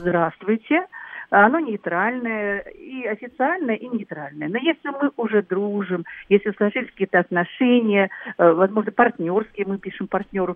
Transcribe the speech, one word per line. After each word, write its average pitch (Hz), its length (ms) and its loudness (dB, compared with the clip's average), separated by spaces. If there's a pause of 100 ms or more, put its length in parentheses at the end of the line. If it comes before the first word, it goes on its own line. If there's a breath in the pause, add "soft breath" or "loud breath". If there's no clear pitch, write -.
здравствуйте. 185 840 0 (420 loud breath)
Оно 226 300 6
нейтральное, 214 1000 -4
и 254 460 -14
официальное, 254 720 -2
и 214 120 -10
нейтральное. 151 640 -8
Но 185 80 -4
если 285 320 -2
мы 277 260 -2
уже 220 260 0
дружим, 196 640 -4 (240 loud breath)
если 202 240 4
сложились 208 380 -2
какие-то 190 300 0
отношения, 202 880 2 (280 loud breath)
э, 170 140 6
возможно, 190 400 2
партнерские, 208 760 0
мы 196 120 -4
пишем 190 300 -8
партнеру 185 480 -4